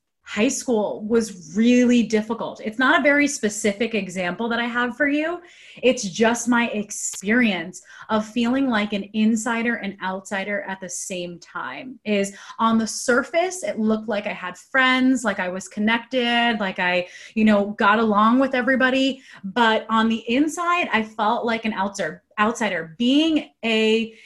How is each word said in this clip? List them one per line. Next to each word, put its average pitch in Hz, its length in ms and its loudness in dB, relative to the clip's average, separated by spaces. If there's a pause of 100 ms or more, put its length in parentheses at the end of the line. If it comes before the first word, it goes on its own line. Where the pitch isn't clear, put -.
(240)
high 214 240 0
school 214 600 -2
was 180 480 -2
really 240 480 6
difficult. 214 600 -4
It's 220 140 -8
not 277 200 4
a 262 40 0
very 285 240 4
specific 220 680 -2
example 180 560 -4
that 233 100 -2
I 240 60 -2
have 240 300 -4
for 285 120 2
you. 311 320 -2 (420)
It's 247 220 2
just 220 440 2
my 233 220 2
experience 202 1120 -2 (260)
of 214 180 0
feeling 254 420 0
like 208 240 0
an 196 220 -6
insider 226 640 0
and 190 260 -8
outsider 196 600 -6
at 190 180 -10
the 180 80 -12
same 175 520 -10
time. 143 640 -12
Is 196 320 -2 (220)
on 226 200 2
the 220 80 0
surface, 330 800 -2
it 208 160 -6
looked 214 280 -2
like 208 180 -4
I 196 60 -6
had 185 240 -10
friends, 262 680 2
like 196 160 0
I 180 80 -2
was 185 200 -8
connected, 233 920 0
like 190 180 -4
I, 180 300 0 (260)
you 220 100 2
know, 208 260 4
got 214 280 4
along 220 400 4
with 269 160 2
everybody. 262 680 2 (220)
But 220 460 2
on 220 180 2
the 226 220 -2
inside, 330 640 0
I 220 100 2
felt 220 420 -2
like 226 200 -4
an 220 100 -4
outsider, 190 480 -6 (160)
outsider. 196 580 -2
Being 294 540 2 (140)
a, 220 500 0 (120)